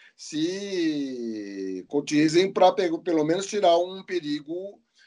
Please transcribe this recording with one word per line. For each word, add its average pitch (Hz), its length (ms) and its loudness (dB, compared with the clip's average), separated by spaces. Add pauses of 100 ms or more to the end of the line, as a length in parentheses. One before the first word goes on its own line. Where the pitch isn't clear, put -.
(160)
se 135 1700 -4
cotizem 156 640 2
pra 185 200 6
pe-, 175 260 0
pelo 160 260 2
menos 180 220 0
tirar 185 320 4
um 185 260 -4
perigo 165 760 -8 (260)